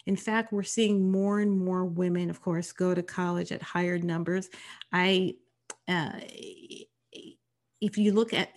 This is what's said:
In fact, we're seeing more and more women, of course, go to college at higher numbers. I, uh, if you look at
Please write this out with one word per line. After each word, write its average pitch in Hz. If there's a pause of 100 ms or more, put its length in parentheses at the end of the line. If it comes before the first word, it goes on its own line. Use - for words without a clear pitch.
In 196
fact, 220
we're 202
seeing 202
more 202
and 208
more 185
women, 175
of 170
course, 170
go 180
to 175
college 175
at -
higher 175
numbers. 170 (440)
I, 185 (540)
uh, 170 (1700)
if 208
you 208
look 226
at -